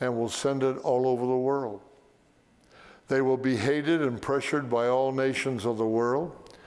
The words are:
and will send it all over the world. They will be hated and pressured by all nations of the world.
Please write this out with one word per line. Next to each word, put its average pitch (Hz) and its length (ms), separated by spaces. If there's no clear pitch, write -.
and 123 180
will 117 100
send 139 360
it 131 140
all 127 280
over 123 180
the 127 120
world. 127 440
They 135 140
will 131 160
be 131 180
hated 147 480
and 120 180
pressured 143 480
by 117 200
all 131 240
nations 131 520
of 117 140
the 110 80
world. 120 460